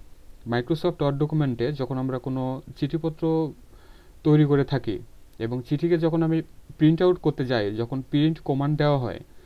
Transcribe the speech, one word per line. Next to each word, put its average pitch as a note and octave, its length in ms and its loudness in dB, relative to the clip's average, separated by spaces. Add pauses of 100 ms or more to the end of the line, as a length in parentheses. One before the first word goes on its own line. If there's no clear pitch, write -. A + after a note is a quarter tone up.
(540)
Microsoft D#3+ 500 -2
Word C#3+ 80 2
ডকুমেন্টে C#3 600 0
যখন C3+ 260 -4
আমরা C3 220 -4
কোনো C3 420 -6 (180)
চিঠিপত্র D#3+ 720 -2 (720)
তৈরি D3+ 220 6
করে C#3 200 4
থাকি A#2+ 340 -4 (400)
এবং A#2+ 300 -4
চিঠিকে E3+ 280 2
যখন E3 260 2
আমি D#3+ 180 2 (360)
print D#3+ 240 6
out F3+ 180 4
করতে D3 260 0
যাই, G#2+ 300 0
যখন A#2 260 -4
print D3+ 380 0
command C#3+ 380 0
দেওয়া D3 220 2
হয়, A2+ 200 -4 (260)